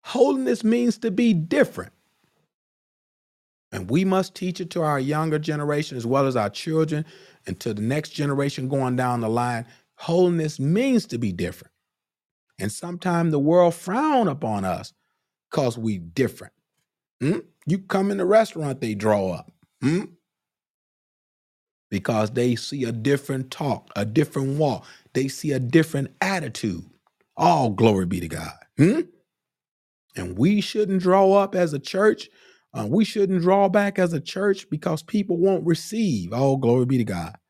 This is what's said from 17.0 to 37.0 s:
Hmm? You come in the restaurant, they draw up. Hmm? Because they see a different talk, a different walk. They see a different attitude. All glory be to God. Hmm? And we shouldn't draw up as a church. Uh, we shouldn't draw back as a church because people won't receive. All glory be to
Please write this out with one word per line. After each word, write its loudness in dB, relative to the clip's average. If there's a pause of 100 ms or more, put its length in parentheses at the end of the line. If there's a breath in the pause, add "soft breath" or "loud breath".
Hmm? 0 (260)
You 0
come 0
in -4
the -2
restaurant, 2
they -4
draw 2
up. -12 (300)
Hmm? 0 (1900)
Because -2
they 0
see -8
a -6
different -2
talk, -6
a -2
different -2
walk. -2 (280 loud breath)
They 0
see -6
a 0
different 2
attitude. -6 (480)
All 4
glory 4
be -2
to -6
God. -10 (180)
Hmm? 4 (1160)
And -8
we 4
shouldn't -2
draw 6
up 2
as 0
a -6
church. 0 (420 soft breath)
Uh, -8
we 4
shouldn't 0
draw 4
back 0
as 2
a -2
church -2
because -4
people -2
won't 2
receive. -2
All 2
glory 4
be 2
to 2